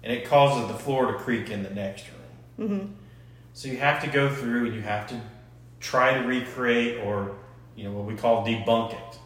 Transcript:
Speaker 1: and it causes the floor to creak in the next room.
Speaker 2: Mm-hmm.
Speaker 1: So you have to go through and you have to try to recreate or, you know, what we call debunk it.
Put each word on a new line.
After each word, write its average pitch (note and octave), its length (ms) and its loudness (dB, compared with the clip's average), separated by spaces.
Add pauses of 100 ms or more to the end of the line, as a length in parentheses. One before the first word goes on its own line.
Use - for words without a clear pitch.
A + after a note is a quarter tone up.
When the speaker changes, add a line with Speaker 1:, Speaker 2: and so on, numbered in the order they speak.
Speaker 1:
and A2+ 100 -4
it A#2+ 120 -4
causes C#3 440 6
the - 100 -6
floor C3 340 0
to - 60 -6
creak A2 320 -2
in G2+ 120 -4
the F#2+ 80 -8
next G2 360 -8 (520)
room. A3 120 -4
Speaker 2:
Mm-hmm. G3 220 -4 (600)
Speaker 1:
So - 160 -12
you B2+ 100 -6
have C#3+ 260 2
to C#3+ 60 -2
go C#3 220 4
through A#2+ 340 0
and G#2+ 80 -4
you G#2+ 80 -6
have G#2 260 -4
to A#2 120 -8 (600)
try C3 340 4
to C3 120 2
recreate A#2+ 800 0
or, G2+ 320 -4 (400)
you G#2 80 -12
know, G2+ 80 -6
what G#2 140 -6
we A2 100 -6
call A#2 300 4
debunk A2+ 480 2
it. - 320 -14